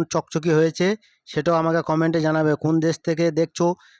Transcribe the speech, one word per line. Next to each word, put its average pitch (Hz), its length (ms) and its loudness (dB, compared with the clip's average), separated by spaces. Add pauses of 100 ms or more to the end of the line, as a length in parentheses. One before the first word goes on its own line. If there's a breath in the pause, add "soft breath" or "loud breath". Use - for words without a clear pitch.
চকচকি 160 440 -2
হয়েছে, 160 340 2 (400 soft breath)
সেটাও 165 280 -2
আমাকে 165 280 0
কমেন্টে 165 380 0
জানাবে। 156 340 2
কোন 156 240 -2
দেশ 160 200 0
থেকে 165 320 -2
দেখছো, 160 360 0 (320 soft breath)